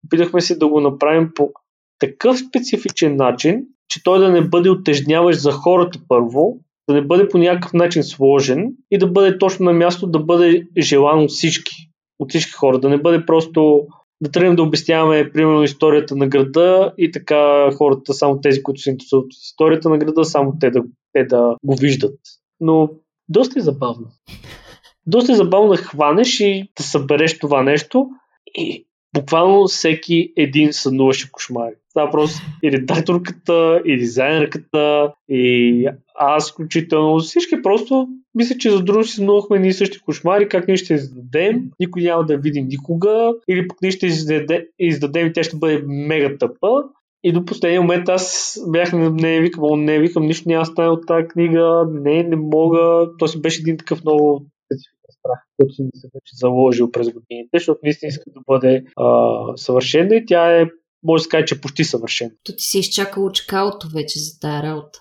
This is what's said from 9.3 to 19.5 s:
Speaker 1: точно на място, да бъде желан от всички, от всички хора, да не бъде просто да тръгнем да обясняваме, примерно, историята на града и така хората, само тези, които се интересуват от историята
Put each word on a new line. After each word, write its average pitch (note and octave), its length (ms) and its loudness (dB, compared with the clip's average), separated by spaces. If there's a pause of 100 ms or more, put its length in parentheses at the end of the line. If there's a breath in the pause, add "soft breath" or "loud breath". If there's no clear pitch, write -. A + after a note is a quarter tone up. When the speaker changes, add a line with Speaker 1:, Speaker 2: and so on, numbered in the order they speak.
Speaker 1:
точно F#3+ 260 0
на F3 80 4
място, F3 340 0
да E3 120 -2
бъде E3+ 480 2 (120)
желан D3 420 4
от D3 100 2
всички, - 420 -4 (460)
от C#3+ 120 -10
всички D#3 220 -4
хора, C3 260 2
да C3+ 100 0
не C#3+ 100 2
бъде E3 280 2
просто D#3+ 600 2 (360 soft breath)
да D3 80 -6
тръгнем F3 260 4
да E3 60 2
обясняваме, D#3 720 2
примерно, D#3 300 2
историята D3 540 0
на C#3 120 0
града E3+ 680 2
и E3+ 120 0
така D3 680 2
хората, C#3 380 0
само C#3 260 0
тези, C#3 220 0
които C#3 180 -8
се C#3+ 100 -4
интересуват C3 340 -2
от C3 80 -18
историята D#3+ 560 0